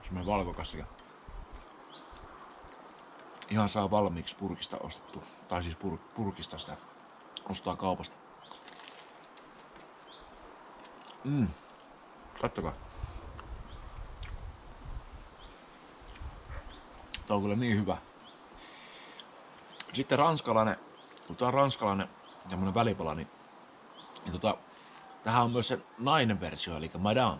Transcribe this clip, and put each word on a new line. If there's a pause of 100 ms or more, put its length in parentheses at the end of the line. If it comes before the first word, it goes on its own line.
Semmonen
valkokastike. (2750)
Ihan
saa
valmiiksi
purkista
ostettu. (240)
Tai
siis
pur-, (160)
purkista
sitä (720)
ostaa
kaupasta. (3000)
Mm. (920)
Kattokaa. (4000)
Tää
on
kyllä
niin
hyvä. (2000)
Sitten
ranskalainen, (500)
kun
tää
on
ranskalainen (420)
tämmönen
välipala,
niin, (960)
niin
tota, (680)
tähän
on
myös
se (200)
nainen
versio,
eli
madame.